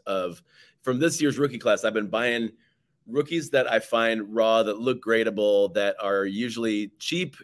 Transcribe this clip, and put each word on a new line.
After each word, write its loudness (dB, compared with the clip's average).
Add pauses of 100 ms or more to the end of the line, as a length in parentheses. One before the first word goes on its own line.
of, -4 (400)
from -2
this 0
year's 0
rookie -2
class, 2
I've 0
been -2
buying 0 (560)
rookies -4
that 2
I 2
find 0
raw, 4
that -2
look -2
gradable, 2
that 0
are 0
usually -4
cheap, -6